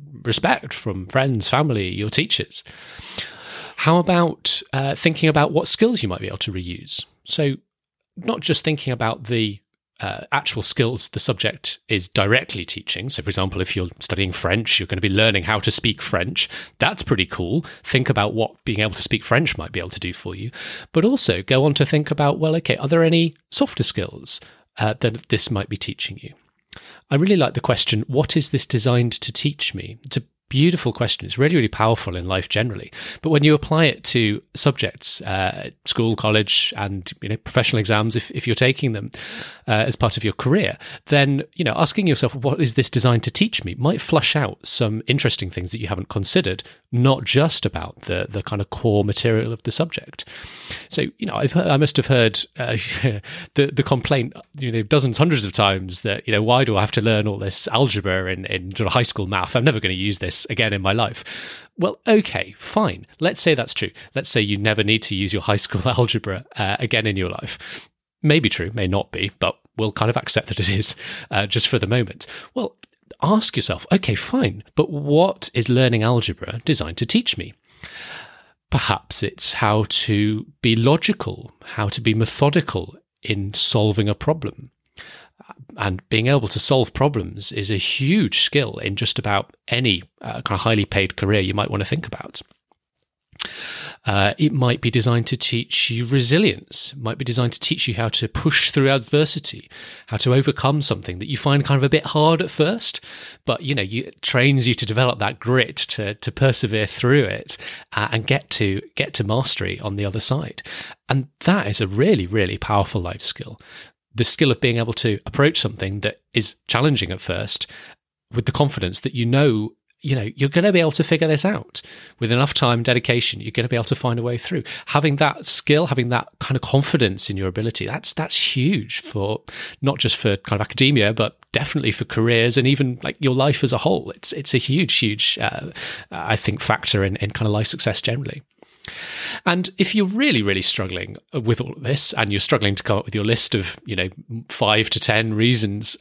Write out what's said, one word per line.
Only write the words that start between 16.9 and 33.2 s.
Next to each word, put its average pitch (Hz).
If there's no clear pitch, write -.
pretty 92
cool. 95
Think 127
about 104
what 113
being 107
able 107
to -
speak -
French 143
might 80
be 92
able 87
to -
do 90
for 90
you. 110
But 165
also 208
go 131
on 147
to 143
think 147
about, 147
well, 156
okay, -
are 143
there 165
any 165
softer -
skills, -
uh, 107
that 113
this -
might 98
be 104
teaching -
you? -
I 139
really 185
like 143
the -
question, 113
"What 139
is 151
this -
designed 120
to -
teach -
me?" 95
It's -
a 117
beautiful 147
question. 104
It's 92
really, 151
really 120
powerful 110
in 87
life 92
generally. 107